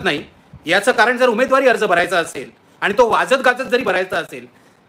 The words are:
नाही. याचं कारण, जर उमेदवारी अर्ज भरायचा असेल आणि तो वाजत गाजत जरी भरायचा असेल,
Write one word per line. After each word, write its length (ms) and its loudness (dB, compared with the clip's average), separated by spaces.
नाही. 200 -4
याचं 260 0
कारण, 260 2
जर 100 2
उमेदवारी 400 2
अर्ज 160 2
भरायचा 360 0
असेल 320 -8
आणि 120 -2
तो 160 4
वाजत 360 0
गाजत 180 0
जरी 200 -2
भरायचा 340 -2
असेल, 300 -10